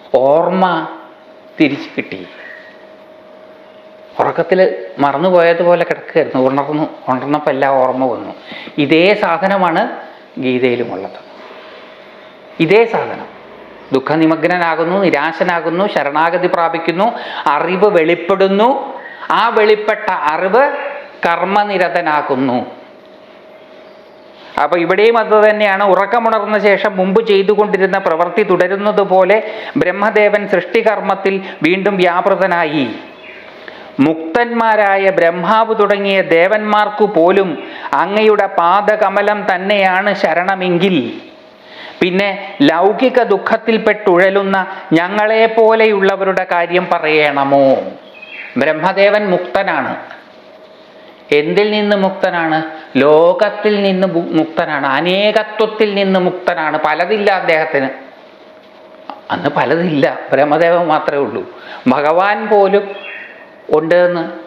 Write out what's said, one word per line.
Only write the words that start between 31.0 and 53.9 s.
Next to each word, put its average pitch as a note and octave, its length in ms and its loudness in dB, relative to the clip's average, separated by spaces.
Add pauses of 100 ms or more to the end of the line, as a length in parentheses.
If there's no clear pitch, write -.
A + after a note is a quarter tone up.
വീണ്ടും F#3+ 340 0
വ്യാപൃതനായി. F3 960 0 (1040)
"മുക്തന്മാരായ G3 1120 0
ബ്രഹ്മാവ് F#3 720 2
തുടങ്ങിയ G3 400 2
ദേവന്മാർക്കു G#3 840 0
പോലും F#3 580 2 (300)
അങ്ങയുടെ G3+ 520 2
പാദകമലം G3+ 1000 0 (100)
തന്നെയാണ് F#3+ 580 0
ശരണമെങ്കിൽ F3+ 1080 0 (800)
പിന്നെ F#3+ 600 -2
ലൗകിക G3+ 640 2
ദുഃഖത്തിൽപ്പെട്ടുഴലുന്ന G3 1400 2 (280)
ഞങ്ങളെപ്പോലെയുള്ളവരുടെ G#3 1600 2
കാര്യം F3 420 0
പറയണമോ?" C#3 840 2 (800)
ബ്രഹ്മദേവൻ F#3+ 720 2
മുക്തനാണ്. F3+ 640 -2 (1400)
എന്തിൽ F3 400 2
നിന്ന് G#3 240 0
മുക്തനാണ്? F3 680 -2 (340)
ലോകത്തിൽ F#3 840 2
നിന്ന് F#3+ 240 0